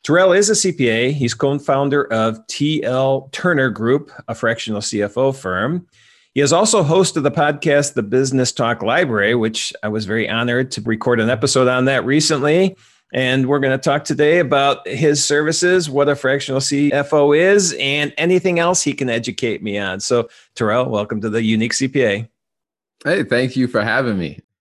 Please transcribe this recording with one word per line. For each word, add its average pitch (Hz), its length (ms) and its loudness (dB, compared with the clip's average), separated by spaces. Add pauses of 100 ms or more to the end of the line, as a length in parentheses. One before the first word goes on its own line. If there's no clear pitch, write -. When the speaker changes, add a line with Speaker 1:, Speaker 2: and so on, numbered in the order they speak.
Speaker 1:
Terrell 180 280 4
is 202 160 4
a 220 60 2
C 185 180 0
P 127 160 0
A. 117 240 2
He's 127 220 -2
co-founder 143 680 0
of 113 420 -2
T 151 360 -2
L 131 500 -2
Turner 147 360 0
Group, 117 420 -2 (180)
a 117 60 -6
fractional 113 460 -4
C 104 220 -4
F 101 160 -4
O 135 140 2
firm. 131 540 -4 (460)
He 135 80 0
is 143 120 2
also 208 300 4
host 170 340 2
of 143 80 -2
the 135 80 0
podcast, 143 600 0
The 110 120 -2
Business 127 480 0
Talk 117 280 -2
Library, 113 540 0
which 110 380 -2 (100)
I 107 60 -6
was 107 180 -4
very 110 200 -2
honored 120 440 -2
to - 120 -8
record 113 380 0
an 110 80 2
episode 127 400 2
on 127 180 2
that 131 200 0
recently. 151 680 2 (360)
And 131 360 0
we're 143 100 2
gonna 135 180 0
talk 143 280 -2
today 151 340 2
about 139 480 2
his 139 360 0
services, 160 680 0
what 143 180 2
a 147 60 2
fractional 135 460 -2
C 143 320 0
F 143 200 -2
O 147 200 4
is, 185 460 4
and 143 380 -2
anything 175 440 0
else 175 220 0
he 139 120 -2
can 127 160 -4
educate 113 540 -4
me 101 140 -4
on. 95 220 -4
So, 120 300 -2 (240)
Terrell, 120 340 0
welcome 104 320 -4
to 110 80 -4
the 110 140 -2
Unique 110 320 0
C 135 140 -2
P 131 160 0
A. 107 260 -2 (760)
Speaker 2:
Hey, 180 200 0
thank 123 320 -2
you 127 100 2
for 117 160 -2
having 117 340 0
me. 80 220 -6 (220)